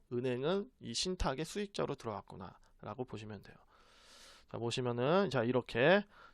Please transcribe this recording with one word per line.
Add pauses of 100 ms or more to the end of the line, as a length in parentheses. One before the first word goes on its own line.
(120)
은행은 (120)
이
신탁의
수익자로
들어왔구나 (260)
라고
보시면
돼요. (960)
자,
보시면은,
자,
이렇게 (280)